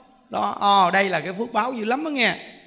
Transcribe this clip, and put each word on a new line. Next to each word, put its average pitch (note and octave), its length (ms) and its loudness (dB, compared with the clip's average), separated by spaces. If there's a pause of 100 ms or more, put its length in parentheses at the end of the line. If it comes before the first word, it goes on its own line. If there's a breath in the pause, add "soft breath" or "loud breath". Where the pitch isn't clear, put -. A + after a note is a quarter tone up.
(300)
Đó, G3+ 300 -4
ờ, G3+ 300 4
đây G3 180 2
là E3+ 120 0
cái E3+ 120 -8
phước A3+ 200 -8
báo G#3 200 0
dữ A3 120 -6
lắm B3+ 200 -2
đó D#4+ 60 -6
nghe. A#3 280 0 (280)